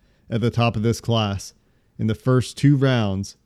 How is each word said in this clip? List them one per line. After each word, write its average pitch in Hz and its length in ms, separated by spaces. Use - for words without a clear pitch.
at 113 100
the 117 100
top 117 240
of 110 80
this 113 200
class 107 500
in 113 80
the 110 80
first 127 420
two 143 200
rounds 113 680